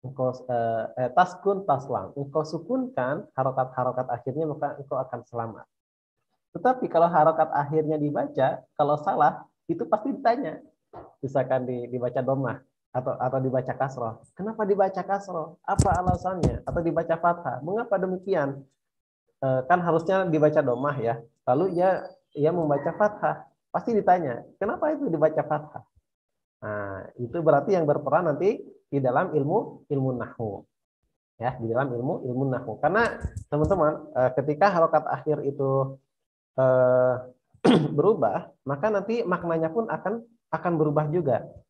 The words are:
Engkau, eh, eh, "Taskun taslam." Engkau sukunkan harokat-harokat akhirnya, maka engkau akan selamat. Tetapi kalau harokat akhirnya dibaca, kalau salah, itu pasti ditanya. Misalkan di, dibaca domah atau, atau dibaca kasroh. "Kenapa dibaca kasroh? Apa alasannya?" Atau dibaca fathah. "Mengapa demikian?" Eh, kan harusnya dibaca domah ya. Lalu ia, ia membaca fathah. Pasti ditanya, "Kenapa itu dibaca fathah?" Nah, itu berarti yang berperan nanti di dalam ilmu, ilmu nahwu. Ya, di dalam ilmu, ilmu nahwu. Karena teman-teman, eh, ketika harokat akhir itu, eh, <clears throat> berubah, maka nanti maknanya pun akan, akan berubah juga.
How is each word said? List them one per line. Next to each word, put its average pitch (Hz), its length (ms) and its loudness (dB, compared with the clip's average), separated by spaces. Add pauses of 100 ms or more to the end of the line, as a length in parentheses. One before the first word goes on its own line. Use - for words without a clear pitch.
Engkau, 127 260 -2 (160)
eh, 113 380 0 (160)
eh, 123 100 0
"Taskun 190 560 2
taslam." 131 480 -2
Engkau 143 300 -2
sukunkan 208 920 -4
harokat-harokat 131 720 -2
akhirnya, 131 400 -4
maka 147 320 -6
engkau 139 160 -10
akan 127 320 -6
selamat. 113 400 -10 (880)
Tetapi - 320 0
kalau 170 240 4
harokat 160 400 4
akhirnya 151 480 0
dibaca, 143 640 0 (100)
kalau 147 240 2
salah, - 460 2 (240)
itu 165 180 -4
pasti - 300 -2
ditanya. 240 480 0 (560)
Misalkan 131 480 0
di, 120 240 -6
dibaca 123 320 -2
domah 131 400 -2 (320)
atau, 127 180 -2
atau 127 280 -2
dibaca 131 340 -2
kasroh. 127 480 -6 (100)
"Kenapa 220 300 -6
dibaca 196 400 2
kasroh? 185 580 -6
Apa 190 380 0
alasannya?" 180 640 -2
Atau 135 180 -4
dibaca 160 380 -2
fathah. 170 420 -2
"Mengapa 202 380 -4
demikian?" 180 640 -2 (800)
Eh, 131 240 2
kan 175 160 4
harusnya 170 420 2
dibaca 156 380 4
domah 135 340 0
ya. 117 220 -2 (260)
Lalu 170 320 2
ia, 180 300 2 (260)
ia 147 160 2
membaca 160 460 0
fathah. 208 500 0 (240)
Pasti 175 240 -4
ditanya, 180 480 2 (160)
"Kenapa 302 380 -2
itu 277 160 -4
dibaca 151 320 2
fathah?" - 400 -4 (760)
Nah, 101 480 -8 (160)
itu 120 180 -6
berarti 151 380 4
yang 165 80 2
berperan 147 480 2
nanti 180 240 2 (320)
di 139 100 -2
dalam 139 380 2
ilmu, 160 500 0
ilmu 135 300 0
nahwu. 107 480 -8 (720)
Ya, 120 240 -2
di 113 80 -4
dalam 123 240 0
ilmu, 135 320 -4
ilmu 127 240 -2
nahwu. 117 320 -6
Karena 202 320 2 (340)
teman-teman, 156 640 0
eh, 127 240 2
ketika 151 380 2
harokat 160 320 2
akhir 143 400 -4
itu, 135 560 -2 (560)
eh, 127 580 4 (460)
<clears throat> 160 320 4
berubah, 151 560 2 (160)
maka 143 240 -4
nanti 214 320 -2
maknanya 170 480 0
pun 220 180 -2
akan, 214 380 -4 (240)
akan 165 260 -2
berubah 151 380 2
juga. 143 320 0 (260)